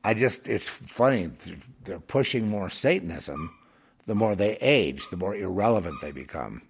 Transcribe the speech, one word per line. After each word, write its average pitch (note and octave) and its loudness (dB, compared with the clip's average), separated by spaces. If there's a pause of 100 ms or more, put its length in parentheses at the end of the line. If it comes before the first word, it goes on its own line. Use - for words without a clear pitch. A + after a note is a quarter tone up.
I A2 4
just, A#2 2
it's A2+ -2
funny. A#2 2 (140)
Th-, F2 -12 (260)
they're - -10
pushing B2 0
more G2+ -2
Satanism. E2+ -4 (520)
The G#2+ -2
more G#2+ 4
they G2+ 2
age, G#2 2
the F2+ -8
more F#2+ -2
irrelevant F#2+ 0
they D2 -8
become C2 -10